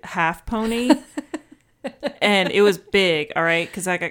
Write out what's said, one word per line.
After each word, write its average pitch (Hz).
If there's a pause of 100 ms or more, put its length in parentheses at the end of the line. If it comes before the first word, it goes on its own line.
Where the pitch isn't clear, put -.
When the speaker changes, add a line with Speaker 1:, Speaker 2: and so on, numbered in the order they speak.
Speaker 1:
half 170
pony. 226
Speaker 2:
<laughs> 254 (1200)
Speaker 1:
And 196
it 196
was 202
big, 170
all 165
right? 165
'Cause 185
I 180
got, 175